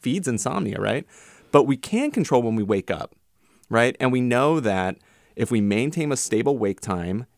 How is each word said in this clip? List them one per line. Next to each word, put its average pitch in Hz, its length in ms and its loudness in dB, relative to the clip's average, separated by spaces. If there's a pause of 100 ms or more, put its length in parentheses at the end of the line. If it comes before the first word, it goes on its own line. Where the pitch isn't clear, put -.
feeds 165 240 -4
insomnia, 117 540 -4
right? 104 260 -2 (460)
But 135 160 8
we 139 80 2
can 254 340 -2
control 143 320 2
when 113 140 -2
we 107 80 -2
wake 98 260 -2
up, - 240 -8 (560)
right? 120 300 2
And 127 100 2
we 127 100 2
know 127 380 2
that 95 380 0 (400)
if - 140 -2
we 117 100 2
maintain 135 500 0
a 135 60 0
stable 123 400 0
wake 101 240 -2
time, 92 460 -6 (120)